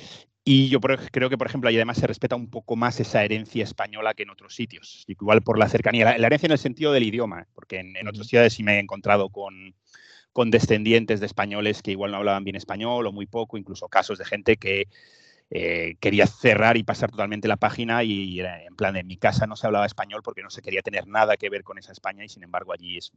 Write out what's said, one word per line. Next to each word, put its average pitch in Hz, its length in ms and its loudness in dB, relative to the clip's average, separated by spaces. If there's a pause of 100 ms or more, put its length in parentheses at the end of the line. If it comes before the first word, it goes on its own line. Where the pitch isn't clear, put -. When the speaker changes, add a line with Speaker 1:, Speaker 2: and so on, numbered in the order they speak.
(500)
Speaker 1:
Y 135 200 6
yo 131 100 4
por 127 140 2
ej-, - 180 -6
creo 127 180 0
que, 131 80 -2
por 120 100 -2
ejemplo, 123 200 -2
ahí 113 80 4
además 113 220 0
se 120 100 0
respeta 120 300 -2
un 117 120 -10
poco 113 280 -6
más 120 240 0
esa 110 200 2
herencia 107 440 -2
española 107 480 -6
que 104 100 -8
en 101 60 -16
otros 98 260 -20
sitios. - 500 -12
Igual 104 360 4
por 110 180 2
la 104 80 6
cercanía, 110 380 2
la, 117 120 4
la 113 100 4
herencia 151 200 4
en 160 60 4
el - 40 4
sentido 147 360 0
del 127 100 6
idioma, 104 500 -4
porque - 260 -12
en, 92 180 -14
en 98 100 -10
otras 104 140 -10
Speaker 2:
Ujú. 113 80 -14
Speaker 1:
ciudades 117 240 6
sí 110 100 -8
me 104 120 4
he 101 40 4
encontrado 101 480 0
con, 95 480 -14 (560)
con 120 180 2
descendientes 110 680 2
de 101 60 -6
españoles 101 560 -4
que 104 100 -6
igual 101 200 -6
no 101 60 -8
hablaban 98 280 0
bien 98 100 -8
español 113 520 -4
o 98 40 -6
muy 101 140 -10
poco, 113 320 -8
incluso 95 320 -14
casos 95 300 0
de 92 40 -10
gente 104 320 2
que, 98 320 -4 (640)
eh, 85 500 -4
quería 101 280 4
cerrar 113 500 4
y 113 60 -2
pasar 113 280 -4
totalmente 104 380 -4
la 101 80 0
página 117 480 0
y 95 340 -4
era 87 240 -8
en 90 140 -20
plan, 98 180 0
en 90 120 -6
mi 92 100 -14
casa 120 300 2
no 107 100 -10
se 120 100 -2
hablaba 101 180 2
español 104 380 -8
porque 98 200 -12
no 98 60 -18
se - 120 -18
quería 95 200 -6
tener 98 260 -6
nada 107 280 2
que 101 140 -6
ver 98 140 -8
con 98 140 -18
esa 95 140 -20
España 98 320 -12
y, 107 60 -20
sin 95 140 -20
embargo, 90 280 -8
allí 87 240 -12
es, - 220 -14